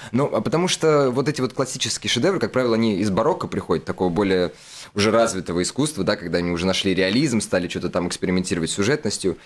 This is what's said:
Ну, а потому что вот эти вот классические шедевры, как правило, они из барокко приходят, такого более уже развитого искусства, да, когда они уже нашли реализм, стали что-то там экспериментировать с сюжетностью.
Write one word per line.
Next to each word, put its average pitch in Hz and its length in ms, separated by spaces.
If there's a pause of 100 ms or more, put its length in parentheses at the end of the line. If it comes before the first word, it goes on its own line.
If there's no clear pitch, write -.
(120)
Ну, 131 220
а 110 60
потому 156 260
что 151 440
вот 127 180
эти 143 140
вот 127 100
классические - 580
шедевры, 120 300
как 113 120
правило, 123 240
они 113 240
из 104 100
барокко 127 360
приходят, 90 380
такого 92 240
более 90 440 (420)
уже 104 160
развитого 90 520
искусства, 131 420
да, 104 120
когда 87 220
они 87 120
уже 85 140
нашли 95 300
реализм, 107 480
стали 90 260
что-то 90 220
там 87 180
экспериментировать 92 600
с - 40
сюжетностью. 101 720